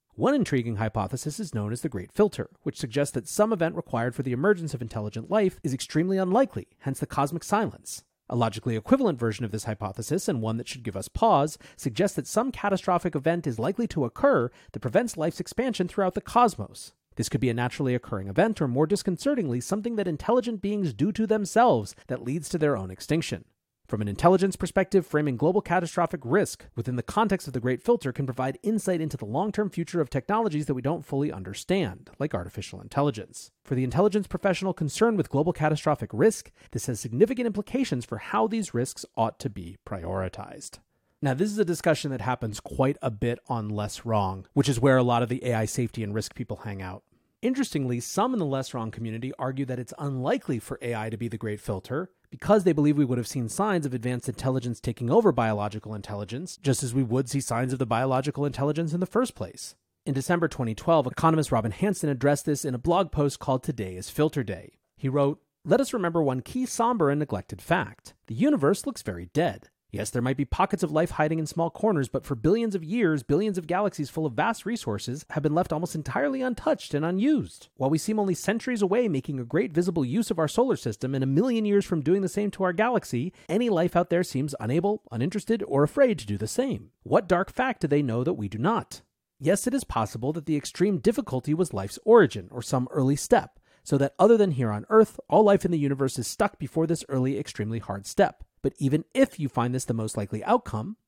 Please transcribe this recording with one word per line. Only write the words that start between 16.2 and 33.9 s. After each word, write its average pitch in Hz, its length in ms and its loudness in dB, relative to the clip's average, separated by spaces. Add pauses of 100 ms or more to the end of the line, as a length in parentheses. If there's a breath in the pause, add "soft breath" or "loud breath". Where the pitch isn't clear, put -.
cosmos. - 720 0 (240)
This 113 140 -2
could 131 100 0
be 127 80 2
a 117 60 2
naturally 123 400 0
occurring 98 340 -4
event, 185 320 2
or 151 80 0
more 135 180 2
disconcertingly, 185 760 0
something 214 360 -4
that 196 120 -2
intelligent 220 520 0
beings 202 340 -2
do 175 180 0
to 214 140 0
themselves 208 680 2 (140 soft breath)
that - 160 -6
leads 143 260 -4
to 180 80 0
their 147 180 2
own 95 140 -6
extinction. 117 540 -2 (420)
From 107 160 -2
an 104 60 -2
intelligence 180 480 4
perspective, 185 500 2
framing 147 300 0
global 180 260 2
catastrophic 175 640 0
risk 165 500 0
within 123 220 -4
the 120 80 -2
context 202 420 0
of 135 60 -10
the 127 80 -2
Great 123 200 0
Filter 226 320 2
can 139 140 -4
provide 131 380 -2
insight 196 360 0
into 151 160 -4
the - 80 -10
long-term 190 460 -2
future 170 300 -2
of 139 100 -2
technologies 165 560 0
that 143 80 0
we 127 80 -4
don't 151 240 -2
fully 143 260 -2
understand, 95 840 -4
like 147 160 -2
artificial 90 480 -8
intelligence. - 720 -4 (120)
For 135 120 -4
the 127 80 0
intelligence 185 420 2